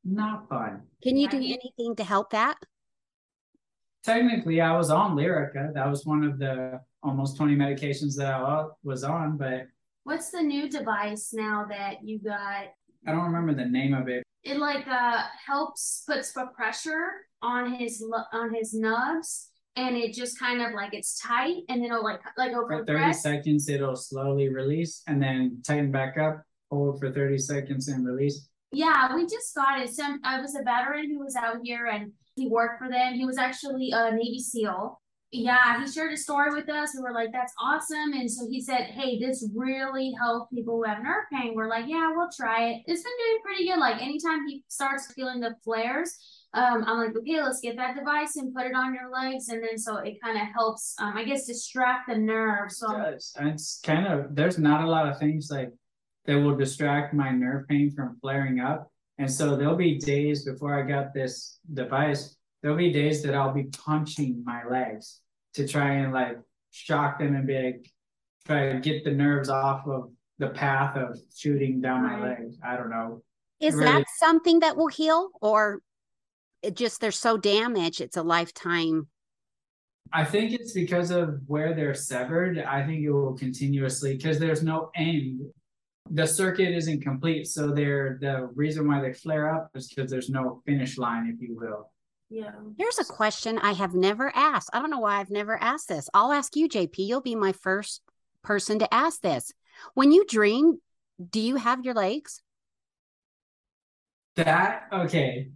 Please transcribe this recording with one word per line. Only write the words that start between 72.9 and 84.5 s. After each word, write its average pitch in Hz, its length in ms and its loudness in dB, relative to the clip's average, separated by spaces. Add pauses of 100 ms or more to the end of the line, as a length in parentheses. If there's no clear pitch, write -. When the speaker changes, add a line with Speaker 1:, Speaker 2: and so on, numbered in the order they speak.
Speaker 2:
Is 302 160 4
Speaker 1:
Really 262 100 4
Speaker 2:
that 277 200 6 (120)
something 330 440 8
that 320 160 4
will 320 100 4
heal, 320 420 2 (120)
or 214 400 4 (800)
it 202 120 -2
just, - 260 -2
they're 220 100 0
so 226 260 4
damaged, 202 640 2
it's - 160 -6
a 165 60 -2
lifetime? 165 840 0 (1000)
Speaker 1:
I 160 140 2
think 220 280 2
it's - 200 -6
because 175 380 0
of 156 340 0
where 156 300 0
they're 143 180 0
severed. 160 640 0
I 139 260 -2
think 156 200 -2
it 147 80 2
will 135 260 2
continuously, 135 800 0
'cause 151 220 0
there's 160 240 2